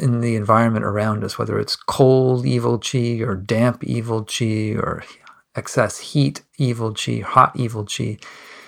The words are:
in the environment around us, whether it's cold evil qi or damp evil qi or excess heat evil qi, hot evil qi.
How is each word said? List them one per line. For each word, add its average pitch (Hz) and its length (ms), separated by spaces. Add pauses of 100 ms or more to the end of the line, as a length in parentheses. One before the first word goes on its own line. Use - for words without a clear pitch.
in 120 200
the 117 140
environment 110 500
around 107 400
us, 101 140
whether 110 200
it's 107 180
cold 131 720
evil 120 320
qi 120 420
or 113 160
damp 113 480
evil 113 400
qi 107 520
or - 280 (500)
excess - 440
heat 143 440 (140)
evil 117 360
qi, 113 300
hot 127 320
evil 110 300
qi. - 380 (460)